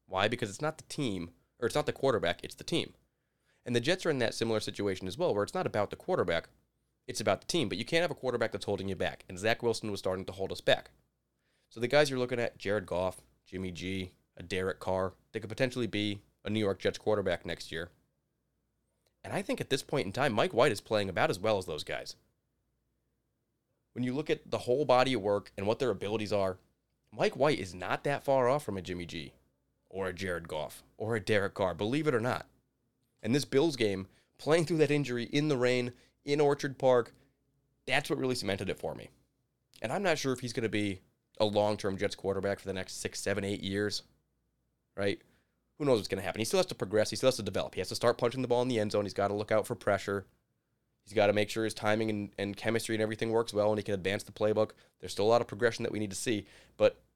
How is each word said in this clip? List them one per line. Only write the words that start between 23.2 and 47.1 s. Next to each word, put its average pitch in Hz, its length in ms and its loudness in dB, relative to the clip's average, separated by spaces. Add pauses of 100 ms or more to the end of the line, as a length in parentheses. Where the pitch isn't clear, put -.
When 120 100 -4
you 127 100 0
look 151 160 -2
at - 200 -2
the 113 80 0
whole 127 260 2
body 131 300 6
of 110 80 0
work 101 360 0
and 98 100 -2
what 117 120 2
their 123 120 2
abilities 104 420 -2
are, 95 240 2 (540)
Mike 175 260 -2
White 143 220 4
is 92 160 -8
not 92 300 -4
that 143 180 0
far 135 260 4
off 147 140 0
from 98 140 -6
a 92 40 -4
Jimmy 87 240 -6
G 76 280 -10 (560)
or 95 180 -6
a 92 60 -4
Jared 87 340 -4
Goff 76 340 -6 (160)
or 113 180 -2
a 107 40 0
Derek 101 340 2
Carr, 90 220 2
believe 127 320 -2
it 135 80 4
or 107 60 0
not. 117 260 -2 (760)
And 110 140 2
this 135 80 2
Bills 139 320 2
game, 98 320 0 (300)
playing 160 280 2
through 170 120 0
that 147 120 6
injury 123 360 0
in 147 240 0
the 139 80 2
rain, 123 340 2 (320)
in 143 160 0
Orchard 143 400 2
Park, 127 340 4 (720)
that's 135 240 0
what 147 80 0
really 131 180 0
cemented 98 340 -2
it - 100 -6
for 78 160 -6
me. 57 140 -16 (720)
And 117 100 -4
I'm 190 120 -2
not 160 140 2
sure 135 140 0
if 123 80 -2
he's 120 140 -8
gonna 113 160 -2
be 104 320 -2 (380)
a 107 60 4
long-term 104 520 2
Jets 98 180 -2
quarterback 98 440 -2
for - 80 -14
the 95 60 -2
next - 280 -8
six, - 180 -6
seven, 98 240 -2
eight 101 180 -2
years, 98 420 -2 (920)
right? 101 260 -2 (560)
Who 151 80 -4
knows 131 120 6
what's 95 100 -2
gonna 98 140 -2
happen? 92 180 -2
He 113 60 0
still 190 140 2
has 175 80 2
to - 80 -10
progress. 104 340 2
He - 80 -4